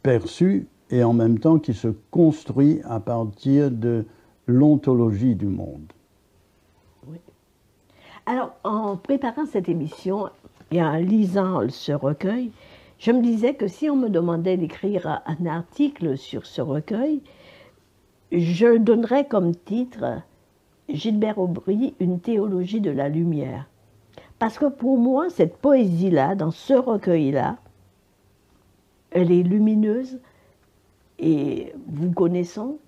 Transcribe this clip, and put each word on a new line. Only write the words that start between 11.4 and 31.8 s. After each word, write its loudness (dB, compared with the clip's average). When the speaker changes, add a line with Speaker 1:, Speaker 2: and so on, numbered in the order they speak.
Speaker 2:
ce -6
recueil, -4
je 0
me 4
disais 0
que -4
si -4
on 0
me 0
demandait 0
d'écrire -4
un -6
article -4
sur -12
ce -8
recueil, -4
je 4
donnerais 2
comme 0
titre -6
Gilbert -2
Aubry, -2
une 0
théologie -2
de -2
la -2
lumière. -4
Parce -4
que 2
pour 0
moi, 2
cette 0
poésie-là, 2
dans -2
ce -2
recueil-là, 0
elle 2
est 6
lumineuse 2
et -2